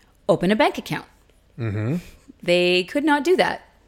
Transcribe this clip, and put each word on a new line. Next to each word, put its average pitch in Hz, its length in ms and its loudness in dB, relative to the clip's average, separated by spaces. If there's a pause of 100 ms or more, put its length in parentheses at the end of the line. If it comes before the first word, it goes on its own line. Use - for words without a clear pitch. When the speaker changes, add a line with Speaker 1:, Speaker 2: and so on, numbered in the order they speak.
(280)
Speaker 1:
open 175 220 2
a 220 60 2
bank 311 220 0
account. - 260 -8 (540)
Speaker 2:
Mm-hmm. 113 380 -4 (460)
Speaker 1:
They 180 420 2
could 285 200 -4
not 294 200 2
do 349 120 2
that - 320 0 (200)